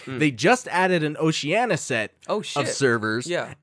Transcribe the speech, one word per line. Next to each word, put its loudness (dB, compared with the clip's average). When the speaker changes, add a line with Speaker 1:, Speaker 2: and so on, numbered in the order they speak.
Speaker 1:
Mm. -6
Speaker 2:
They 4
just 2
added 2
an -4
Oceania 0
set -2
Speaker 1:
Oh, -2
Speaker 2:
of -10
Speaker 1:
shit. -2
Speaker 2:
servers. 0
Speaker 1:
Yeah. -4